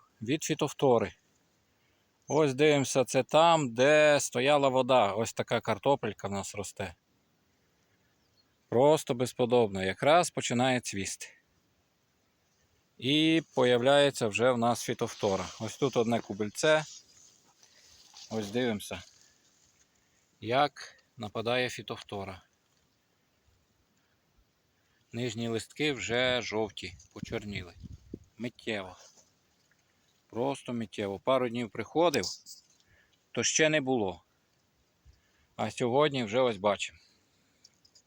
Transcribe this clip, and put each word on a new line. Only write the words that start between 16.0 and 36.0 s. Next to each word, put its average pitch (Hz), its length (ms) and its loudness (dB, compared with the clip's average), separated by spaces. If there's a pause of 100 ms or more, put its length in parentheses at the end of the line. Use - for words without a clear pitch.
кубельце. 110 640 -2 (1500)
Ось 107 200 -6
дивимося, 107 520 -6 (1400)
як 131 520 -2 (240)
нападає 117 520 -4
фітофтора. 98 720 -12 (2750)
Нижні 117 360 -6
листки 123 460 -4
вже 123 480 -2
жовті, 101 560 -6 (160)
почорніли. 101 600 -10 (640)
Миттєво. 107 600 -10 (1300)
Просто 127 440 -6
миттєво. 104 460 -6
Пару 127 300 0
днів 117 200 -6
приходив, 156 540 0 (1080)
то 117 120 -2
ще 156 260 2
не 151 120 0
було. 110 420 -2 (1300)
А 120 160 -6
сьогодні 135 520 0